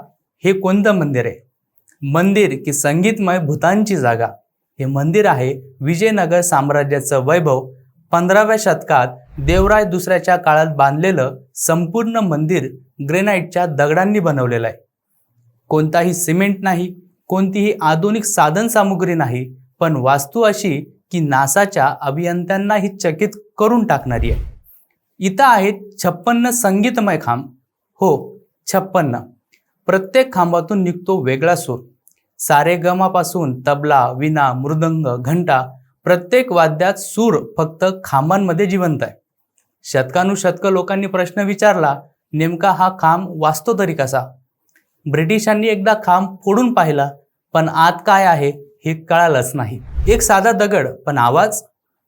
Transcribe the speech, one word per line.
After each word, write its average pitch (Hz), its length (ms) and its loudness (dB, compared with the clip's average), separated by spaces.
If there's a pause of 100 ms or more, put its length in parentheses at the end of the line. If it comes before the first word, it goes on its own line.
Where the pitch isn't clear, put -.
(440)
हे 185 80 4
कोणतं 196 420 2
मंदिर 143 320 -2
आहे? - 840 -14
मंदिर 180 560 2
की 147 80 -4
संगीतमय 180 640 0
भूतांची 180 580 0
जागा? 117 320 0 (500)
हे 135 80 -4
मंदिर 156 400 0
आहे 135 280 0 (260)
विजयनगर 175 600 0
साम्राज्याचं 143 840 0
वैभव. 151 400 0 (460)
पंधराव्या 196 460 4
शतकात 156 500 0 (300)
देवराय 190 460 2
दुसऱ्याच्या 180 520 0
काळात 156 300 2 (100)
बांधलेलं 139 600 0 (200)
संपूर्ण 175 600 -2
मंदिर 156 520 -2 (400)
ग्रेनाइटच्या 180 580 0
दगडांनी 165 520 2
बनवलेलं 127 480 0
आहे. 110 100 -6 (920)
कोणताही 160 440 0
सिमेंट 185 460 -2
नाही, 180 340 -2 (340)
कोणतीही 196 520 0
आधुनिक 185 440 2
साधन 175 440 2
सामुग्री 196 460 0
नाही, 127 300 -2 (360)
पण 160 160 2
वास्तू 143 460 0
अशी 202 380 0 (300)
की 175 100 -2
नासाच्या 147 800 0
अभियंत्यांनाही 180 960 -2
चकित 185 420 -4 (200)
करून 220 280 2
टाकणारी 127 440 -2
आहे. - 140 -2 (760)
इथं 190 240 -2
आहेत 208 360 2 (220)
छप्पन्न 233 480 0
संगीतमय 208 720 0
खांब. 120 240 -4 (540)
हो, 165 380 0 (280)
छप्पन्न. 180 540 -2 (680)
प्रत्येक 190 440 0
खांबातून 170 500 0
निघतो 180 400 -2
वेगळा 135 340 0
सूर. 165 240 -8 (600)
सारेगमापासून 170 1200 0
तबला, 143 500 2
विणा, 143 420 0
मृदंग, 156 640 -2
घंटा, 135 500 0 (400)
प्रत्येक 180 460 2
वाद्यात 170 420 2
सूर 208 420 0 (200)
फक्त 160 280 -2 (200)
खांबांमध्ये 175 640 0
जिवंत 175 360 0
आहे. 107 100 -8 (720)
शतकानुशतकं 180 840 -2
लोकांनी 190 360 -2
प्रश्न 185 340 -4
विचारला, 196 540 2 (380)
नेमका 170 380 0
हा 185 180 2 (120)
खांब 175 340 2
वाजतो 156 440 -2
तरी 175 160 -2
कसा? 131 260 -2 (840)
ब्रिटिशांनी 214 640 0
एकदा 214 260 2 (100)
खांब 190 300 0 (100)
फोडून 226 300 2
पाहिला, 147 340 2 (460)
पण 160 140 2
आत 170 380 2
काय 196 180 4
आहे 147 260 2 (340)
हे 160 100 -2
कळालंच 160 600 2
नाही. 123 240 -6 (300)
एक - 140 4
साधा 202 300 4
दगड, 196 360 0 (180)
पण 143 120 -2
आवाज? 151 420 2 (480)